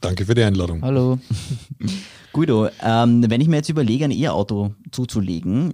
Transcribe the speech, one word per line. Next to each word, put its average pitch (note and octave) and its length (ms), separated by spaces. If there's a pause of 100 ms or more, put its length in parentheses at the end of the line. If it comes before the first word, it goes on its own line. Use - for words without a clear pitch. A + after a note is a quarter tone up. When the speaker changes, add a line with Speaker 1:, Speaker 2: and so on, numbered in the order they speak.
Speaker 1:
Danke F#2 240
für G#2+ 80
die A#2 100
Einladung. F2+ 380
Speaker 2:
Hallo. B2+ 380 (560)
Speaker 3:
<laughs> - 580
Guido, C3 360 (120)
ähm, A#2 480
wenn A#2 120
ich D#3 60
mir D#3+ 100
jetzt D3 120
überlege, D3 360
ein C#3+ 60
E-Auto G#2 600 (180)
zuzulegen, G#2 840